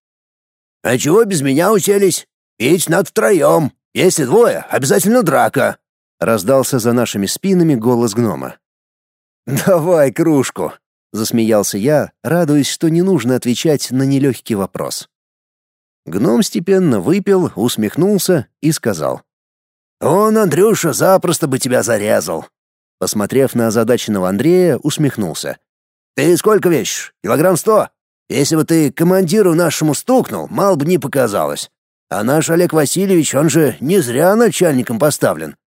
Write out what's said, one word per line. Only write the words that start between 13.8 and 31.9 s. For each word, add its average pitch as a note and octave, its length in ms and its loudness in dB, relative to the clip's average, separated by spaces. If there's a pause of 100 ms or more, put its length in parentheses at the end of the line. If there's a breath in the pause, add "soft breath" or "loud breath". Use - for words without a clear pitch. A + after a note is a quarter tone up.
на C3 120 0
нелёгкий C3+ 520 -2
вопрос. F2+ 540 -8 (960)
Гном F#3+ 380 0
степенно F#3 560 0
выпил, F#3 560 0
усмехнулся C#3+ 920 0 (140)
и C#3+ 100 0
сказал: D#2 500 -4 (800)
«Он, G#3 360 2
Андрюша, F#3+ 540 2
запросто E3+ 560 0
бы C3 120 -2
тебя B2 240 0
зарезал». G#2 640 -2 (520)
Посмотрев G#2+ 560 -2
на A#2 120 0
озадаченного G#2+ 640 0
Андрея, D#3 480 2
усмехнулся. G#2+ 800 -4 (580)
«Ты D#3 220 2
сколько G3 320 2
весишь? - 440 -4 (100)
Килограмм D#3+ 340 2
сто? G#3 320 0 (400)
Если C#3 260 0
бы D#3 80 2
ты D#3 280 2
командиру F#3 640 2
нашему D#3 380 0
стукнул, A#2 540 -2
мало E3+ 280 0
бы C#3+ 100 -2
не F3 120 2
показалось. G2+ 720 -4 (400)